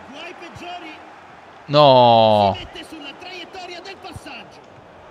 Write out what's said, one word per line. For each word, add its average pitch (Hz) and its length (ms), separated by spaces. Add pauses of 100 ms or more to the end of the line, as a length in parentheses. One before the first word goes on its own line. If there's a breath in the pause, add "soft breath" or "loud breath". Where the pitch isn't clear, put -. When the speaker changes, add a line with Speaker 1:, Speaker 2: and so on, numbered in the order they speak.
Speaker 1:
guai 330 300
peggiori. 339 500 (760)
Speaker 2:
No. 117 920
Speaker 1:
Si - 60
mette - 260
sulla - 300
traiettoria 359 640
del 392 160
passaggio. 254 640 (520)